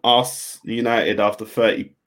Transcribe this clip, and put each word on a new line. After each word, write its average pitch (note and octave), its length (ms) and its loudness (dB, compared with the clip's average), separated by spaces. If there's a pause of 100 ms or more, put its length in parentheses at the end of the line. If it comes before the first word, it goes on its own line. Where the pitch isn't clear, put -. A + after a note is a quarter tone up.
us, A#2+ 600 0
United, A#2 560 -2
after G#2 260 0
thirty, - 480 -2 (140)